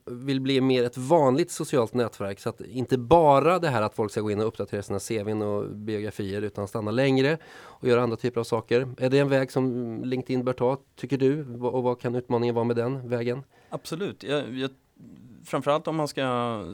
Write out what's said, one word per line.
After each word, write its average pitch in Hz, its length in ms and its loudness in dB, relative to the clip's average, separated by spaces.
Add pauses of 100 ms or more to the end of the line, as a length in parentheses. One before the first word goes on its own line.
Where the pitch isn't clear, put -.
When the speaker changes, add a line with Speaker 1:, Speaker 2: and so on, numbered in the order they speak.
Speaker 1:
vill 135 340 -4
bli 131 200 2
mer 127 240 4
ett 123 120 -4
vanligt 139 540 4
socialt 139 440 0
nätverk, 107 460 -2
så - 80 -4
att - 120 -8
inte 123 380 -2
bara 147 600 6
det 170 100 0
här 120 140 2
att 107 120 -2
folk 107 180 -2
ska 110 80 -2
gå 107 100 -2
in 104 100 0
och 110 60 2
uppdatera 104 360 -4
sina 98 180 -4
C 110 220 -4
V:n 107 200 -2
och 104 280 -2
biografier, 104 720 -6
utan 101 260 -6
stanna 107 220 -4
längre 135 480 2 (160)
och - 340 -8
göra 120 140 4
andra 113 140 0
typer 117 240 -4
av 113 40 -2
saker. 120 440 0 (100)
Är 131 120 0
det 135 80 6
en 143 100 4
väg 135 240 0
som 123 520 -2
LinkedIn 127 400 -2
bör 127 80 0
ta, 123 260 0 (180)
tycker 127 220 -4
du? 135 420 0
Och 123 220 0
vad 123 180 0
kan 120 140 -4
utmaningen 120 400 0
vara 117 100 2
med 117 120 0
den 123 320 -4
vägen? 120 340 -2 (260)
Speaker 2:
Absolut. - 540 -8
Jag... 127 320 -4
jag, 131 160 -4 (760)
framförallt 147 440 0
om 160 80 -2
man 151 120 0
ska 120 640 -2